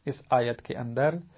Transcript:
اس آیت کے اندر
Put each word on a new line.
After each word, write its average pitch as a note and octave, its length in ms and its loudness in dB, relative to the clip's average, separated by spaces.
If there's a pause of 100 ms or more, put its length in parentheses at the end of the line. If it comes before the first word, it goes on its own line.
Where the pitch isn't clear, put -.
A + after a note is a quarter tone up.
اس C#3 240 -6
آیت A#2+ 320 2
کے - 140 -6
اندر B2+ 380 0 (240)